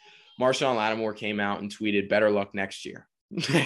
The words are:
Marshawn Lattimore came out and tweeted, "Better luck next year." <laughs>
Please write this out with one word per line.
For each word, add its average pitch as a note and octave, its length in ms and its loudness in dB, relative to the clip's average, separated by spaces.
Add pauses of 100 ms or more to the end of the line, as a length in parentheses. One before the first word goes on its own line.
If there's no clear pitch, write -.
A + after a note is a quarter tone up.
(380)
Marshawn B2+ 380 2
Lattimore A2 380 0
came G#2+ 260 -4
out G2+ 220 -2
and G2+ 120 -8
tweeted, G2+ 360 0
"Better G#2+ 200 4
luck G2+ 240 0
next G2 300 -6
year." - 240 -14 (220)
<laughs> - 160 -4 (200)